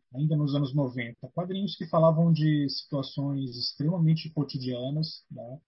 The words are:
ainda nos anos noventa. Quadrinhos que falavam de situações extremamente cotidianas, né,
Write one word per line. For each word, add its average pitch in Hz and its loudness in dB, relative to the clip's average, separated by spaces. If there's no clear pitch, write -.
ainda 151 0
nos 143 0
anos 139 0
noventa. 123 -4
Quadrinhos 185 -4
que 170 -8
falavam 165 6
de 151 4
situações 135 -4
extremamente 160 0
cotidianas, 135 -4
né, 117 -14